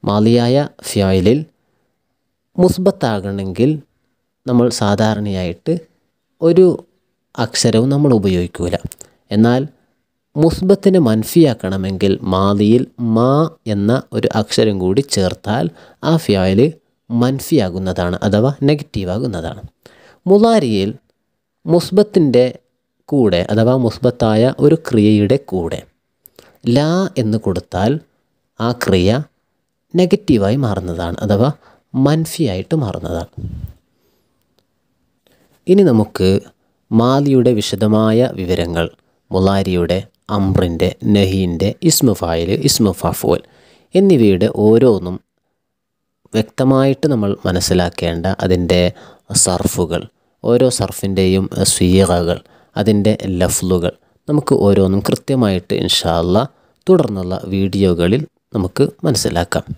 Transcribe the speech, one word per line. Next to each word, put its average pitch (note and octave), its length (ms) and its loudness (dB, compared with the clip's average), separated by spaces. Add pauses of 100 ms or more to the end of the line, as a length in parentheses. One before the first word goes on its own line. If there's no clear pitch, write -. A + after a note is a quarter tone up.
മാലിയായ A#2 520 2 (260)
ഫിയലിൽ G2 580 0 (1160)
മുസ്ബത്താകണമെങ്കിൽ A2+ 1120 -2 (760)
നമ്മൾ B2 260 2
സാധാരണയായിട്ട് G#2 1000 -2 (680)
ഒരു E3+ 260 4 (680)
അക്ഷരവും A#2 560 0
നമ്മൾ C#3+ 220 2
ഉപയോഗിക്കൂല. F2+ 640 -2 (540)
എന്നാൽ A#2 320 2 (760)
മുസ്ബത്തിനെ F#3 640 2
മൻഫിയാക്കണമെങ്കിൽ G2+ 1120 0 (100)
മാലിയിൽ G2+ 600 2 (280)
മാ A#2+ 220 2 (340)
എന്ന G#2 260 -2 (200)
ഒരു A2 220 -2
അക്ഷരം A2 440 0
കൂടി F#2+ 300 0
ചേർത്താൽ G#2 560 -4 (380)
ആ D3+ 140 0
ഫിയൽ G2 440 0 (500)
മൻഫിയാകുന്നതാണ് G2 1120 -2
അഥവാ G#2+ 280 2 (120)
നെഗറ്റീവാകുന്നതാണ്. G#2 1000 -4 (640)
മുലാരിയിൽ F3+ 640 2 (760)
മുസ്ബത്തിൻ്റെ E3 760 2 (640)
കൂടെ G#2 400 2
അഥവാ A2+ 280 2
മുസ്ബത്തായ A#2+ 840 0
ഒരു D3 220 4
ക്രിയയുടെ G#2 640 2
കൂടെ F2 360 -6 (880)
ലാ C#3+ 240 2 (240)
എന്ന് A2 220 -2
കൊടുത്താൽ F#2+ 540 -2 (680)
ആ A2+ 160 -2
ക്രിയ F#2 340 2 (840)
നെഗറ്റീവായി C#3+ 680 0
മാറുന്നതാണ് F2+ 600 -4
അഥവാ G#2 280 0 (460)
മൻഫിയായിട്ട് C#3+ 840 -2
മാറുന്നതാണ്. F2 540 -6 (2250)
ഇനി G3 160 4
നമുക്ക് G#2+ 460 2 (640)
മാലിയുടെ B2+ 600 2
വിശദമായ A2 800 0
വിവരങ്ങൾ E2+ 540 -4 (440)
മുലാരിയുടെ, F#2+ 680 0 (300)
അംറിൻ്റെ, F#2 600 -2 (180)
നഹീൻ്റെ, F#2+ 600 0 (140)
ഇസ്മു D3 320 2
ഫായിൽ, E2+ 360 -4 (100)
ഇസ്മു G#2+ 320 0
ഫാഫൂൽ - 480 -2 (540)
എന്നിവയുടെ A2+ 600 4
ഓരോന്നും G#2 600 2 (1160)
വ്യക്തമായിട്ട് C3+ 760 0
നമ്മൾ G#2+ 220 -2 (140)
മനസ്സിലാക്കേണ്ട F2+ 840 -2 (140)
അതിൻ്റെ F2+ 400 0 (560)
സർഫുകൾ, F2 680 -2 (420)
ഓരോ A#2+ 260 2
സർഫിൻ്റെയും F#2+ 760 -2 (200)
സ്വീഗകൾ, F2+ 760 2 (380)
അതിൻ്റെ G#2 360 0 (220)
ലഫ്ലുകൾ F2+ 580 -2 (360)
നമുക്ക് D3 260 0
ഓരോന്നും G2 460 2
കൃത്യമായിട്ട് G#2+ 760 -2
ഇൻഷാ - 420 -2
അല്ലാ F2 260 0 (440)
തുടർന്നുള്ള G#2 480 0 (120)
വീഡിയോകളിൽ F#2+ 760 0 (300)
നമുക്ക് G2+ 320 -2 (180)
മനസ്സിലാക്കാം. F2 600 -2 (140)